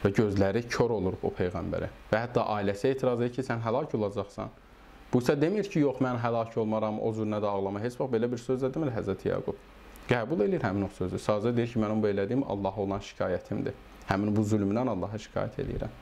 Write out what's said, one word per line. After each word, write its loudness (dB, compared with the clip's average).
Və 4
gözləri 4
kor 2
olur 0
o 0
Peyğəmbərə. -2
Və 2
hətta 0
ailəsi 0
etiraz 0
edir 0
ki, -4
"Sən -2
həlak 0
olacaqsan." -4
Bu 4
isə 4
demir 2
ki, 2
"Yox, 2
mən 0
həlak 0
olmaram, 0
o 0
zülmə 0
də 2
ağlama." 0
Heç -4
vaxt 0
belə 2
bir -4
söz 0
də 2
demir -2
Həzrəti -2
Yaqub. -2
Qəbul 2
eləyir 2
həmin 2
o -4
sözü. -2
Sadəcə 2
deyir 2
ki, -2
mənim 0
bu 4
elədiyim 0
Allaha -2
olan -2
şikayətimdir. -4
Həmin 2
bu 4
zülmdən 2
Allaha -4
şikayət -6
eləyirəm. -4